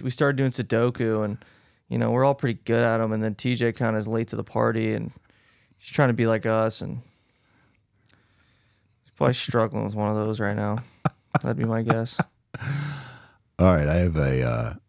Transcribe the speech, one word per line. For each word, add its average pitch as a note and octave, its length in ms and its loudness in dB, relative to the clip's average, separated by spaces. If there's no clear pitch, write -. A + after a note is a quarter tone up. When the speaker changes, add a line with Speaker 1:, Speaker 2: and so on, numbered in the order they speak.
Speaker 1:
we C3 80 -4
started C#3 260 0
doing C3 140 2
Sudoku, A2+ 720 0
and, G#2 120 -4
you A#2+ 100 -2
know, A#2 120 0
we're B2 140 2
all C#3 100 4
pretty B2 300 -2
good A#2 180 2
at A2+ 180 2
'em, A2 120 0
and A2 100 -2
then A2 140 -2
T B2 180 -2
J A#2 180 0
kinda A2+ 260 0
is G#2+ 100 -4
late A2+ 200 -2
to A2 80 -8
the A2 60 -4
party, A2+ 520 0
and A2 180 -6
he's - 120 -20
trying C#3+ 180 2
to A#2+ 60 2
be A2+ 120 2
like A2+ 200 0
us, A2 340 0
and A#2 220 -8
he's - 120 -20
probably C3 180 2
struggling A2 500 0
with G#2 100 -6
one G#2 140 0
of G#2+ 80 0
those G#2+ 240 -2
right G#2 160 -2
now. G#2+ 220 -2
That'd A#2 160 -4
be A#2+ 60 -2
my A2+ 180 0
guess. A2+ 360 -2
Speaker 2:
<laughs> - 200 -18
All F#2 160 8
right, D2+ 120 4
I D#2 100 2
have F2 200 2
a, C2+ 260 2
uh, A#1 320 -2